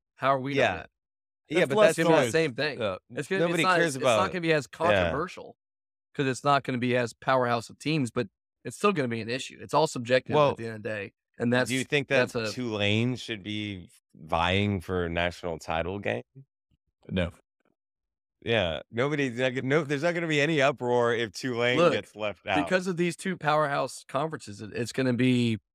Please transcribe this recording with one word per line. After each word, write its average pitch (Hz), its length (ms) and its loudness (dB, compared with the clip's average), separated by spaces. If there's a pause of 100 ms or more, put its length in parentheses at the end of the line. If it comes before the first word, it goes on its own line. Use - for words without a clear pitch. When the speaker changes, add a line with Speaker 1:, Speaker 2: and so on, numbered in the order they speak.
(160)
Speaker 1:
How 131 120 -2
are 135 120 4
we 139 140 -4
Speaker 2:
Yeah. 127 220 4
Speaker 1:
not?" - 140 -12 (600)
Speaker 2:
Yeah, 156 80 0
Speaker 3:
That's 156 100 4
Speaker 2:
but 139 80 0
Speaker 3:
less 160 120 8
Speaker 2:
that's 160 100 0
Speaker 1:
It's 165 100 4
gonna 160 80 8
be 151 40 6
Speaker 2:
not 127 40 4
Speaker 1:
the 113 80 -2
same 156 220 2
thing. 135 260 -4
Speaker 3:
Yeah. 98 160 -2 (180)
Speaker 1:
It's 143 140 -8
gonna, 190 120 -2
Speaker 2:
Nobody 170 220 0
Speaker 1:
it's 185 60 2
not, 180 80 4
Speaker 2:
cares 165 200 2
Speaker 1:
it's 127 60 -6
not 123 180 4
Speaker 2:
about 190 100 0
Speaker 1:
gonna 180 100 -6
be 165 140 2
as 147 180 0
Speaker 2:
Yeah. - 60 -18
Speaker 1:
controversial 95 800 0 (580)
'cause 143 120 -2
it's 131 180 -4
not 143 180 4
gonna 131 160 -2
be 123 180 0
as 120 160 -2
powerhouse 127 560 0
of - 100 -20
teams, 143 320 0
but 120 180 -2 (360)
it's 127 140 -12
still 208 140 2
gonna 139 160 -2
be 117 120 -4
an 107 80 -8
issue. 127 320 -8
It's 113 140 -6
all 151 120 4
subjective 127 480 0
Speaker 2:
Well, 147 180 6
Speaker 1:
at - 40 -6
the 113 80 -10
end 113 120 -8
of 104 60 -12
the 113 60 -6
day. 104 240 -6 (240)
And 120 160 0
that's, 123 160 2
Speaker 2:
do 127 60 0
you 131 80 0
think 139 260 -2
that 123 240 2
Speaker 1:
that's - 40 -6
a 110 180 -4
Speaker 2:
Tulane 113 640 0
should 110 260 -10
be 104 460 -8 (260)
vying 90 680 0
for 90 260 -2
a - 20 -2
national 85 500 -4
title 85 400 -4
game? 110 240 -4 (880)
Speaker 3:
No. 87 220 -2 (1080)
Speaker 2:
Yeah, 92 400 0 (120)
nobody's 131 460 -2
not 127 160 0
gonna, 127 120 -4
no, 147 180 2
there's 139 180 -4
not 170 120 0
gonna 170 140 -4
be 147 120 2
any 151 200 2
uproar 123 540 2
if 113 180 -2
Tulane 123 460 0
Speaker 1:
Look, 165 160 6
Speaker 2:
gets 104 200 -6
left 104 320 -6
out. 92 160 2
Speaker 1:
because 185 240 0
of 180 120 -4
these 175 180 0
two 185 200 -6
powerhouse 147 680 -2
conferences, 135 540 -6
it, 104 140 -12
it's 117 180 -6
gonna 127 220 2
be 120 440 2 (160)